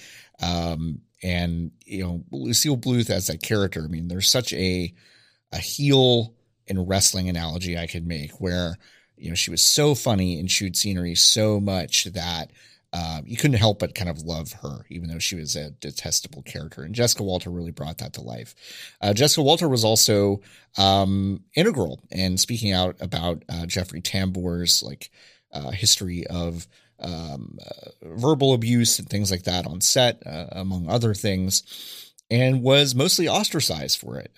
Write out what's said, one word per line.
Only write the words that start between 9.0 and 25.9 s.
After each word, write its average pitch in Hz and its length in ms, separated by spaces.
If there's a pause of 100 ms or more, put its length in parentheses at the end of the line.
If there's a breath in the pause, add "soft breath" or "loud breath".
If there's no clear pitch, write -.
you - 120
know, 87 60
she - 160
was 85 100
so 147 320
funny 92 460
and 90 80
chewed 92 300
scenery 90 380
so 107 440
much 95 460
that, 85 460 (420 soft breath)
uh, 82 320
you 117 100
couldn't 135 220
help 104 220
but - 160
kind 90 140
of 78 120
love 80 400
her, 69 280
even 85 200
though 82 100
she - 160
was 73 220
a 73 140
detestable - 720
character. - 400
And 87 120
Jessica 117 280
Walter 90 260
really 87 220
brought 78 260
that - 160
to - 80
life. 58 340 (460 loud breath)
Uh, 101 120
Jessica 143 280
Walter 165 260
was 123 160
also, 101 580 (360 loud breath)
um, 98 680 (120)
integral 147 540
in 92 280
speaking 113 340
out 90 300
about, 85 480
uh, 85 160
Jeffrey 87 360
Tambor's, 90 800
like, - 280 (420 soft breath)
uh, 69 200
history 92 560